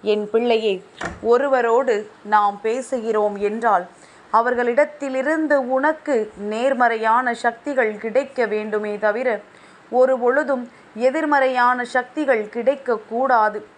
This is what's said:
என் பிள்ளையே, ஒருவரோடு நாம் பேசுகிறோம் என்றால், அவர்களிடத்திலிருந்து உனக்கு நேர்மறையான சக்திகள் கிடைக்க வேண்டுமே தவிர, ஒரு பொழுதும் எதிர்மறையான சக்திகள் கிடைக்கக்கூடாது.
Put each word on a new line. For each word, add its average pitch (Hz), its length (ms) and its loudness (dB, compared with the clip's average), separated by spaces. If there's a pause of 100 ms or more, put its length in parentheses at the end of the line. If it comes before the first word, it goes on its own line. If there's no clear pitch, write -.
என் 208 260 -2
பிள்ளையே, 226 460 0 (480)
ஒருவரோடு 240 720 2 (280)
நாம் 208 380 2
பேசுகிறோம் 220 760 -2
என்றால், 208 480 0 (460)
அவர்களிடத்திலிருந்து 262 1200 0 (140)
உனக்கு 285 460 0 (340)
நேர்மறையான 233 840 0
சக்திகள் 240 640 -2
கிடைக்க 240 480 -2
வேண்டுமே 214 520 -4
தவிர, 214 420 -2 (520)
ஒரு 254 280 4
பொழுதும் 254 440 0 (360)
எதிர்மறையான 262 840 2
சக்திகள் 247 640 -2
கிடைக்கக்கூடாது. 233 1120 0 (180)